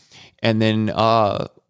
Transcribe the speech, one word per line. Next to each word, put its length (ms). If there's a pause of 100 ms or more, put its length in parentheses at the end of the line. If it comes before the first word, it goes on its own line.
(420)
And 180
then, 300
uh, 580 (220)